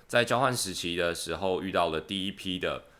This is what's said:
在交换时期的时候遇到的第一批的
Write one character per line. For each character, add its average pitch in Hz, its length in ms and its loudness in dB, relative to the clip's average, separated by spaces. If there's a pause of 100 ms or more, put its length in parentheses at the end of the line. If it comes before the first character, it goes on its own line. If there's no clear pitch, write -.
在 120 160 4
交 117 160 2
换 127 160 2
时 95 180 -2
期 85 220 -4
的 87 180 2
时 85 220 -4
候 92 260 0
遇 92 120 -2
到 87 160 4
的 80 100 0
第 95 260 -4
一 98 60 -2
批 92 260 -4
的 80 280 -4 (140)